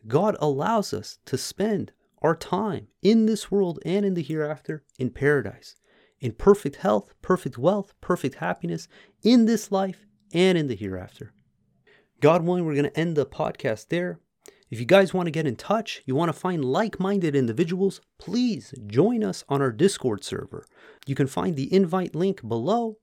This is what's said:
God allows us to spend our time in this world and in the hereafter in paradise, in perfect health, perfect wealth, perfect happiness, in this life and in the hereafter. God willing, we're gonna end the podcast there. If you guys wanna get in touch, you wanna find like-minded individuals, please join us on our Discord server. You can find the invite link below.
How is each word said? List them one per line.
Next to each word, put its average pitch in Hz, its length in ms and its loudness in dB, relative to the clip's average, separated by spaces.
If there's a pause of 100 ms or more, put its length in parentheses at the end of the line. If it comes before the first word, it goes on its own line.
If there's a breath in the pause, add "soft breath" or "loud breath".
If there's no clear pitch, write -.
God 175 320 2
allows 156 540 0
us - 320 -10
to - 120 -4
spend 196 540 -4 (300)
our 160 160 2
time 180 500 -4 (140)
in 220 240 6
this 214 260 -2
world 190 340 0
and 202 200 0
in 196 80 0
the 175 100 -2
hereafter 151 640 -6 (120)
in 127 120 -2
paradise, 135 680 -2 (440 soft breath)
in 123 120 -6
perfect 196 460 4
health, 202 440 0
perfect 175 360 -2
wealth, 185 420 0
perfect - 360 -2
happiness, 170 520 -6 (340 soft breath)
in 233 240 6
this 214 260 0
life 190 340 -2 (280)
and 185 240 4
in 151 100 0
the 120 80 -4
hereafter. 95 580 -10 (840 soft breath)
God 160 240 4
willing, 175 220 0
we're 151 100 -2
gonna 143 200 0
end 165 200 -2
the 143 100 2
podcast - 600 -6
there. 175 320 -4 (500 loud breath)
If 110 100 -10
you 120 60 -6
guys 190 280 6
wanna 175 180 -2
get 156 140 -4
in 120 100 -2
touch, - 500 -4
you 131 100 -2
wanna 165 180 0
find 175 320 -4
like-minded 180 720 0
individuals, 165 680 0 (160)
please 208 560 -4 (140)
join 208 360 2
us - 240 -6
on 139 140 0
our 131 100 2
Discord 120 520 0
server. - 420 -10 (400 loud breath)
You 135 100 -4
can 135 120 0
find 175 280 -2
the 135 160 -4
invite 185 440 2
link 190 300 -2
below. 202 580 -2